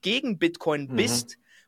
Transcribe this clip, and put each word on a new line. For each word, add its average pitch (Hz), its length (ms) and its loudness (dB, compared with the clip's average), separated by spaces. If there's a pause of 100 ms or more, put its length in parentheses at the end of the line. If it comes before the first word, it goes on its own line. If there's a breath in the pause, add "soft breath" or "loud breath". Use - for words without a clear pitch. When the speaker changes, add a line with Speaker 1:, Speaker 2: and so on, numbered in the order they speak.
Speaker 1:
gegen 226 380 0
Bitcoin 151 500 0
Speaker 2:
Mhm. 127 80 -4
Speaker 1:
bist, 120 420 0 (300 soft breath)